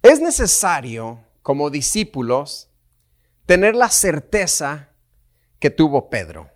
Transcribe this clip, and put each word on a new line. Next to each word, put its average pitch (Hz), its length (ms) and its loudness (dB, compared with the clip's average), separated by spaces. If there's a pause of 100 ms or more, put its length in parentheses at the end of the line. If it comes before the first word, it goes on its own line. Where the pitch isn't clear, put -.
Es 285 180 10
necesario, 123 1040 -4 (180)
como 143 280 -2
discípulos, 139 1000 -6 (720)
tener 196 320 4
la 240 140 2
certeza 151 1000 -4 (720)
que 143 120 0
tuvo 143 380 0
Pedro. 82 480 -12